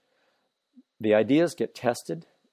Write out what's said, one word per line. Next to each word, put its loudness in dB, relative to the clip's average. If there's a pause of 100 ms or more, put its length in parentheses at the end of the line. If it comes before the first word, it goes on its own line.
(1000)
The 0
ideas 2
get -6
tested -6 (260)